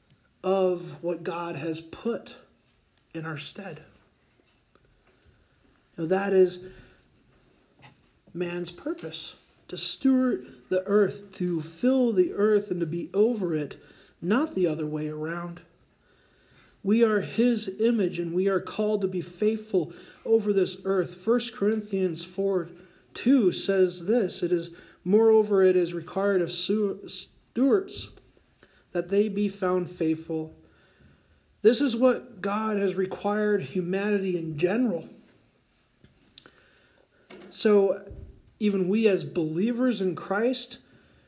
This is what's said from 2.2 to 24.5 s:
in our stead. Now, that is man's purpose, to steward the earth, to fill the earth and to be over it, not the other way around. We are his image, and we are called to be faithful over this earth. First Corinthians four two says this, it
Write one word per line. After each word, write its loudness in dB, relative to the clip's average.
in -8
our -8
stead. -14
Now, -4
that 0
is 4
man's -6
purpose, -10
to -12
steward 2
the 0
earth, 2
to -2
fill 2
the 4
earth 2
and -2
to -2
be -6
over 2
it, -6
not 0
the 2
other -2
way -4
around. -8
We 4
are 4
his 0
image, 2
and -4
we 2
are 2
called -2
to -2
be -4
faithful -2
over 2
this 2
earth. 0
First 0
Corinthians -2
four -2
two 4
says 0
this, 0
it 0